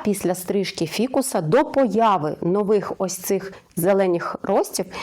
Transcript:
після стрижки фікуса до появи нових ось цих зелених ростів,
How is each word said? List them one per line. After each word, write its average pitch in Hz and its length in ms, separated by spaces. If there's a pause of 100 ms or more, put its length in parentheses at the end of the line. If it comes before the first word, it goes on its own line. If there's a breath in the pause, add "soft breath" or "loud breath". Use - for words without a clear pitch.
після 190 320
стрижки 180 520
фікуса 254 540
до 196 240
появи 208 760
нових 196 560
ось 185 200
цих 190 360 (220 loud breath)
зелених 180 640
ростів, 202 440 (180 loud breath)